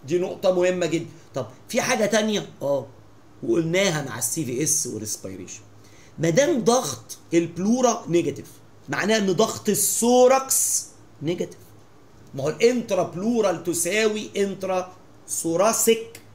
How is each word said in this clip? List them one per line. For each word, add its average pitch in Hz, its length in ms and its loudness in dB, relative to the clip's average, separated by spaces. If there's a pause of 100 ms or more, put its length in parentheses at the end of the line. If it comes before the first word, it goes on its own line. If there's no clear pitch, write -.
دي 160 140 0
نقطة 185 360 0
مهمة 180 300 2
جدا. 165 240 -2 (240)
طب 123 140 -6 (220)
في 226 120 0
حاجة 226 240 0
تانية؟ 214 440 0 (120)
آه، 135 260 -2 (560)
وقلناها 170 640 0
مع 117 120 -10
السي 147 280 -4
في 127 180 -4
اس - 240 0
والريسبيريشن. 98 720 -10 (580)
ما 165 100 0
دام 262 340 4
ضغط 233 540 0 (160)
البلورا 196 720 2
نيجاتيف، 147 380 -2 (440)
معناه 170 280 0
إن 196 140 0
ضغط - 380 0
الثوركس 254 1160 2 (360)
نيجاتيف. - 360 -6 (800)
ما 135 80 -6
هو 151 60 0
الانترا 202 540 2
بلورال 185 600 -2
تساوي 214 760 0
انترا 185 580 -4 (340)
ثوراسيك 214 920 0 (140)